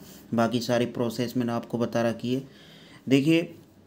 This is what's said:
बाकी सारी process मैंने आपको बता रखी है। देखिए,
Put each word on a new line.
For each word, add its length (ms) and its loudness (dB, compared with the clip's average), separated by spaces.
बाकी 260 2
सारी 260 0
process 500 -4
मैंने 160 0
आपको 260 -4
बता 240 0
रखी 320 -2
है। 80 -2
देखिए, 460 4